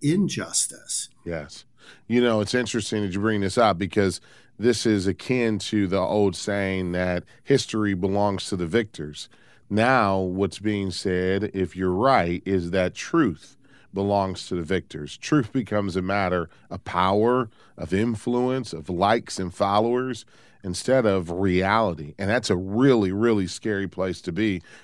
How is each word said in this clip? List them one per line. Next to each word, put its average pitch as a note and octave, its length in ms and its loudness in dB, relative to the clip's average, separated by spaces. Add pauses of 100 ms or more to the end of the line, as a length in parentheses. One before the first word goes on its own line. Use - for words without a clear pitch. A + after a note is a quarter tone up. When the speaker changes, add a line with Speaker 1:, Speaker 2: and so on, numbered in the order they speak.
Speaker 1:
injustice. - 1040 -2 (180)
Speaker 2:
Yes. D#2+ 380 -10 (460)
You A#2+ 100 4
know, A#2 220 4
it's G2 120 -2
interesting A#2 500 -2
that F#2+ 100 -4
you G2 80 -2
bring G#2+ 180 2
this G2 180 0
up G#2 200 4
because F#2+ 420 0 (400)
this A2+ 260 2
is G#2 220 4
akin A2+ 520 0
to G2+ 280 0
the F#2+ 120 0
old G2 360 2
saying F#2+ 560 -2
that F2+ 320 -2 (220)
history G#2+ 480 0
belongs G2 560 -2
to G2+ 80 -2
the F2 100 -4
victors. D#2+ 640 -4 (400)
Now, G#2+ 500 2
what's F#2+ 400 -2
being G2 320 -2
said, F#2 600 -2
if F#2 240 -4
you're F#2 180 0
right, G2 500 2
is F2+ 260 0
that F#2 220 0
truth - 640 -2 (380)
belongs G2 540 -2
to F#2 80 -4
the F2 60 -2
victors. D#2 560 -6
Truth C#3 340 0
becomes G#2 460 -2
a F#2 40 2
matter F2+ 480 -2 (200)
of F2+ 160 -10
power, G#2+ 640 2 (280)
of E2 160 -6
influence, A#2+ 760 -2
of D#2 180 -10
likes G2 480 0
and F2+ 160 -6
followers, A#2 720 0 (400)
instead A#2+ 420 2
of F#2+ 240 2
reality. F#2 880 2
And G2 120 -2
that's B2 200 0
a G2 60 4
really, G#2 560 4
really G#2 360 2
scary G2 420 -4
place F#2 320 -4
to F2+ 100 -6
be. F#2+ 300 0 (220)